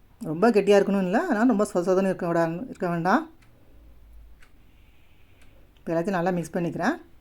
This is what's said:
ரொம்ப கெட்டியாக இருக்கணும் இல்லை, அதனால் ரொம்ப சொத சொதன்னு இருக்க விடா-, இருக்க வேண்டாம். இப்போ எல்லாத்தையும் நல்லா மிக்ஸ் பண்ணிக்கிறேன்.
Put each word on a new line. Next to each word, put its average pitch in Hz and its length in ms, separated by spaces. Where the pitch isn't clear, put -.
ரொம்ப 165 160
கெட்டியாக 202 240
இருக்கணும் 196 280
இல்லை, 208 220
அதனால் 240 240
ரொம்ப 208 180
சொத 185 160
சொதன்னு 190 240
இருக்க 175 180
விடா-, 165 160
இருக்க - 240
வேண்டாம். 185 300
இப்போ - 140
எல்லாத்தையும் 170 260
நல்லா 180 180
மிக்ஸ் 160 180
பண்ணிக்கிறேன். 175 400